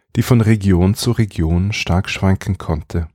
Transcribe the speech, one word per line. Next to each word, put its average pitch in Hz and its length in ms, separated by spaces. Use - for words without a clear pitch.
die 117 60
von 120 180
Region 98 560
zu 123 160
Region 90 600
stark - 380
schwanken 95 480
konnte. 80 560